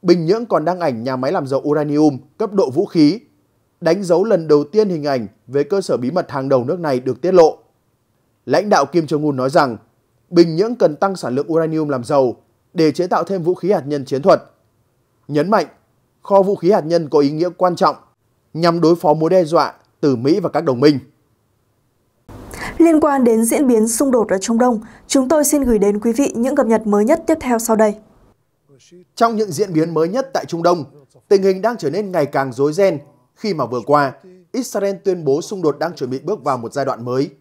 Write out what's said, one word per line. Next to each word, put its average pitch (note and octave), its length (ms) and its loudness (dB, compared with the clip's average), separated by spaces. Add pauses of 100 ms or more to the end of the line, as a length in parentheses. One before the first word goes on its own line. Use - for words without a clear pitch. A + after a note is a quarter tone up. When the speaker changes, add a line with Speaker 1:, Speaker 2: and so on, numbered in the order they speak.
Speaker 1:
Bình F3 240 2
Nhưỡng A3 200 0
còn D#3+ 200 -2
đăng F3+ 140 -2
ảnh B2+ 240 -4
nhà C3 120 -4
máy B2+ 160 -4
làm E3 160 -4
giàu C3+ 160 -2
uranium D3 540 0 (200)
cấp G#3+ 160 -6
độ F#3 160 0
vũ D#3+ 160 -2
khí, E3+ 340 2 (640)
đánh F3 220 0
dấu F3 200 2
lần F#3 240 0
đầu D3 160 4
tiên G#3 260 0
hình D#3+ 140 -4
ảnh C3 240 -4 (200)
về C#3 160 -2
cơ G3 180 -2
sở D3 160 -2
bí B2 140 -4
mật E3+ 200 -4
hàng C#3 180 -6
đầu C3 140 2
nước E3+ 160 -4
này C#3+ 200 -2
được B2+ 220 -6
tiết F3+ 120 -2
lộ. E3 240 6 (880)
Lãnh E3+ 240 0
đạo D#3 160 4
Kim E3 200 -2
Jong-un D3 300 -2
nói B2+ 140 -2
rằng C#3 280 2 (520)
Bình E3+ 260 4
Nhưỡng A3 200 -2
cần E3+ 200 2
tăng G3 200 -2
sản B2+ 200 -6
lượng C#3+ 180 -4
uranium D#3+ 340 -2
làm C3 160 -4
giàu C3+ 320 2 (380)
để D#3+ 180 2
chế F3 160 -4
tạo F3+ 160 0
thêm F#3+ 200 -6
vũ F3+ 120 0
khí F3 160 -4
hạt E3+ 140 0
nhân C#3+ 200 -6
chiến C3+ 160 -4
thuật. E3+ 220 4 (840)
Nhấn D3 220 -2
mạnh, G3+ 160 2 (560)
kho G3 200 2
vũ F#3+ 140 0
khí E3+ 160 0
hạt F3+ 140 0
nhân E3 240 -2
có D3+ 100 2
ý C#3+ 120 2
nghĩa E3 260 -2
quan F3+ 180 0
trọng D#3+ 200 0 (580)
nhằm E3+ 280 2
đối E3 140 6
phó E3 180 2
mối D#3+ 160 0
đe F#3 140 4
dọa D3+ 300 0 (280)
từ C#3 140 2
Mỹ C#3 240 0
và E3 100 -4
các D3+ 140 -2
đồng B2+ 160 -2
minh. C#3+ 200 4 (1800)
Speaker 2:
Liên E4 220 6
quan C#4 240 2
đến A3+ 220 2
diễn D4 220 0
biến A3+ 200 4
xung C4+ 240 0
đột A3+ 180 0
ở F#3+ 80 0
Trung A3+ 200 -2
Đông, B3 240 2 (260)
chúng C4 220 0
tôi D4+ 160 2
xin D4 160 0
gửi A#3+ 180 2
đến G3+ 200 2
quý A3+ 140 -2
vị C4+ 220 0
những C4 200 -2
cập B3+ 120 2
nhật A3 200 0
mới G#3 180 2
nhất E4 220 0
tiếp D#4+ 140 2
theo A#3+ 180 -2
sau A3+ 160 0
đây. G#3+ 200 2 (1200)
Speaker 1:
Trong A#3 200 0
những G#3 160 -2
diễn F#3 220 -4
biến D#3+ 200 0
mới D#3+ 160 0
nhất C4 240 -4
tại E3+ 120 -4
Trung E3+ 180 -8
Đông, F3 220 2 (420)
tình G3 160 4
hình F#3+ 180 0
đang A3+ 160 -2
trở D3 120 -4
nên F#3+ 220 -6
ngày D#3+ 140 0
càng C3+ 280 -4
rối C#3 200 0
ren F3+ 260 2 (360)
khi G#3 180 -6
mà C#3+ 120 -2
vừa A#2 200 -6
qua, C#3+ 280 2 (380)
Israel G3+ 440 -4 (100)
tuyên F3+ 200 -2
bố C#3+ 160 0
xung F#3+ 200 -10
đột D3 180 0
đang E3 160 -6
chuẩn B2+ 140 -8
bị C3+ 100 -6
bước D3 240 -8
vào C3+ 140 -2
một A#2 160 -10
giai C#3 120 -4
đoạn A#2+ 200 -6
mới. B2+ 240 -4 (120)